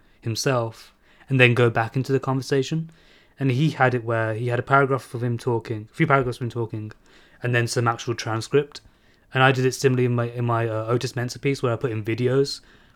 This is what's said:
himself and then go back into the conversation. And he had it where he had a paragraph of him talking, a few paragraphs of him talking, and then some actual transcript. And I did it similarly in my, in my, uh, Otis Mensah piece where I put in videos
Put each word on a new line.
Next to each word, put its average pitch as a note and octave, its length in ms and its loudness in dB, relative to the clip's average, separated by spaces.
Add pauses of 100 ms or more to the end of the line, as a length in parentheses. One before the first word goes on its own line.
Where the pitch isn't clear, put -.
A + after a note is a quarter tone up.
(220)
himself A#2 720 -4 (360)
and C3+ 100 2
then B2 160 8
go A#2+ 160 4
back A2+ 240 -2
into C3 160 -2
the C3+ 80 2
conversation. C3+ 720 -2 (480)
And C#3 100 0
he D3 220 2
had B2+ 240 2
it A#2 80 -2
where A2+ 320 -2
he A#2+ 140 -4
had A#2+ 100 0
a A#2+ 40 -4
paragraph C3+ 520 2
of A#2 80 -6
him A#2+ 160 -2
talking, A2 520 -4
a - 40 -20
few D#3+ 100 0
paragraphs C3+ 320 2
of - 60 -8
him A#2+ 80 -4
talking, G#2+ 400 -8 (500)
and B2 140 0
then A#2 120 2
some A#2+ 200 0
actual A#2+ 260 -2
transcript. A2+ 680 -2 (520)
And C3 100 4
I C3 80 8
did C3 140 0
it B2+ 80 2
similarly B2+ 320 2
in B2 100 2
my, A#2+ 140 0
in A#2+ 160 -6
my, A#2 220 0
uh, A2 180 -4
Otis A#2+ 280 -2
Mensah A#2+ 280 -6
piece C#3 220 -2
where A#2+ 100 0
I - 20 -2
put A#2+ 160 -4
in A2 120 -4
videos B2 580 0 (340)